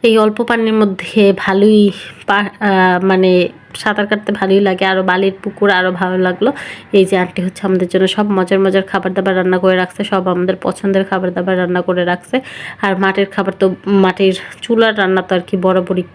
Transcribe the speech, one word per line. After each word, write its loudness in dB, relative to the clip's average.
এই 4
অল্প 2
পানির 0
মধ্যে 0
ভালোই 4
পা-, 0
আহ, 2
মানে 2
সাঁতার -2
কাটতে -2
ভালোই 2
লাগে, 0
আরও 0
বালির 0
পুকুর, -2
আরও 2
ভালো -4
লাগলো। 0
এই 6
যে 0
আন্টি -4
হচ্ছে -8
আমাদের 0
জন্য 2
সব -2
মজার 0
মজার 2
খাবার -4
দাবার 0
রান্না 0
করে 2
রাখছে, -4
সব -2
আমাদের -2
পছন্দের -2
খাবার -4
দাবার -2
রান্না 0
করে -2
রাখছে। -4
আর 0
মাটির 2
খাবার -4
তো, 2
মাটির 2
চুলার 2
রান্না 0
তো -4
আর 0
কি -6
বরাবরই 0